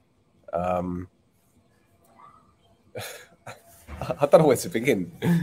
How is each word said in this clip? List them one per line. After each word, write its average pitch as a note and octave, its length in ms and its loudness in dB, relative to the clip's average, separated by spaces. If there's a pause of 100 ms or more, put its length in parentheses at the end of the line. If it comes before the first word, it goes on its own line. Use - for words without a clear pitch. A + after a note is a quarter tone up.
(520)
Um, F2+ 560 -6 (1800)
<laughs> - 60 -14 (1000)
I C#3 260 -4
don't - 140 8
know D#3+ 60 6
where C#3 100 6
to - 140 -6
begin. A2+ 420 -2 (300)